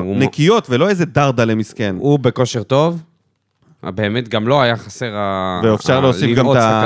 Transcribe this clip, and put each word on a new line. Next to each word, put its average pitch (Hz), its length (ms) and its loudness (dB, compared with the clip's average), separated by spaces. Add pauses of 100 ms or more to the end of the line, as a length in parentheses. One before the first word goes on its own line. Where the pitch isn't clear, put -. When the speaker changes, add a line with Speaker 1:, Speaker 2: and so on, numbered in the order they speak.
Speaker 1:
הוא 95 140 -4
מ- - 20 0
Speaker 2:
נקיות, 156 520 2
ולא 135 180 2
איזה 180 180 0
דרדלה 123 480 2
מסכן. 104 440 -4
Speaker 1:
הוא 143 200 2
בכושר 127 440 -2
טוב, 160 400 0 (800)
באמת 107 460 -4
גם 110 200 -2
לא 139 140 2
היה 120 140 0
חסר 101 400 -10
ה-, 95 480 -4
Speaker 2:
ואפשר 110 320 2
Speaker 1:
ה-, 135 40 2
Speaker 2:
להוסיף 117 380 0
גם 127 60 2
Speaker 1:
לנעוץ 135 120 2
Speaker 2:
את 120 60 4
ה- 110 240 2